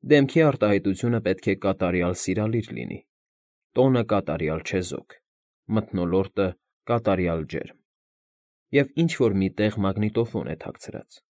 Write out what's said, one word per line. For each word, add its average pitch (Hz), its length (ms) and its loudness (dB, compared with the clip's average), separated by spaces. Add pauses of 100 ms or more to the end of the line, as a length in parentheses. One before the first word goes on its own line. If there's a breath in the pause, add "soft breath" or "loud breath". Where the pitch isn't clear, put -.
Դեմքի 143 380 4
արտահայտությունը 107 760 2
պետք 95 280 -2
է 98 80 2
կատարյալ 90 580 0
սիրալիր 110 540 -2
լինի, - 320 -10 (760)
տոնը 127 280 4
կատարյալ 80 580 -2
չեզոք, - 540 -6 (520)
մթնոլորտը 95 800 0 (380)
կատարյալ 92 580 0
ջերմ, - 340 -10 (960)
և 135 200 2
ինչ-որ 143 420 2
մի 95 160 2
տեղ 107 280 -2
մագնիտոֆոն 104 680 -2
է - 80 -8
թաքցրած։ - 600 -14 (140)